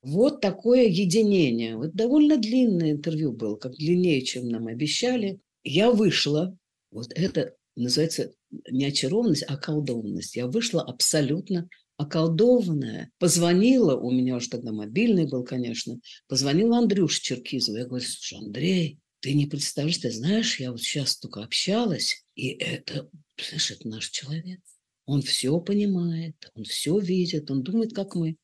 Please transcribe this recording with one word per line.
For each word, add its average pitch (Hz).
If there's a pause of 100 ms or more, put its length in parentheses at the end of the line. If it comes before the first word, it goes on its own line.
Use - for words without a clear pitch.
Вот 202
такое 233
единение. 170
Вот 156
довольно 285
длинное 214
интервью 151
было, 110
как 127
длиннее, 160
чем 123
нам 113
обещали. 196 (220)
Я 202
вышла, 185 (340)
вот 117
это 165 (220)
называется 123 (380)
не 131
очарованность, 147
а 139
околдованность. 123
Я 120
вышла 180
абсолютно 165 (300)
околдованная. 165
Позвонила, 175
у 123
меня 127
уже 120
тогда 120
мобильный 156
был, 131
конечно, 120 (280)
позвонила 156
Андрюше 196
Черкизову. 120
Я 123
говорю: 123
«Слушай, -
Андрей, 160 (220)
ты 143
не 143
представляешь, 147
ты 120
знаешь, 185
я 127
вот 120
сейчас -
только -
общалась, 202 (120)
и 135
это, - (320)
слышь, -
это -
наш 110
человек. 165 (480)
Он 139
всё 143
понимает, 175 (180)
он 107
всё 175
видит, 175
он 135
думает, 220
как 196
мы». 160